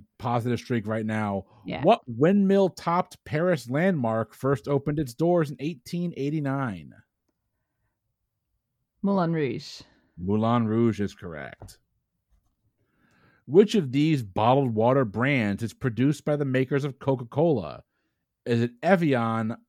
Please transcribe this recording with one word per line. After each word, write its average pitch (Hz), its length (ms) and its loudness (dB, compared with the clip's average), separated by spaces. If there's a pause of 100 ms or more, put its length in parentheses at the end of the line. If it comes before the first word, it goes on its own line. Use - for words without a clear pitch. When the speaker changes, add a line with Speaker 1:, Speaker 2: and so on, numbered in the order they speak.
(180)
Speaker 1:
positive 120 400 -2
streak 117 280 -4
right 110 200 -2
now. 104 400 -2 (180)
Speaker 2:
Yeah. - 180 -8
Speaker 1:
What 185 240 4
windmill-topped 185 1160 2
Paris 151 460 -2
landmark 131 640 0
first 139 340 -2
opened 143 300 -2
its 131 160 -4
doors 165 360 2
in - 100 -12
eighteen 175 580 -6
eighty-nine? 135 720 -4 (2000)
Speaker 2:
Moulin 190 320 0
Rouge. 143 480 -4 (380)
Speaker 1:
Moulin 110 480 2
Rouge 110 340 2
is 98 140 -6
correct. - 640 -16 (1700)
Which 202 280 6
of 147 180 2
these 147 300 2
bottled 117 520 2
water 123 320 2
brands 107 560 0
is 113 100 -6
produced 131 540 -2
by 147 100 0
the 143 80 -2
makers 131 400 0
of 135 140 -8
Coca-Cola? 127 840 -2 (640)
Is 120 160 0
it 120 120 0 (100)
Evian, 117 760 2 (120)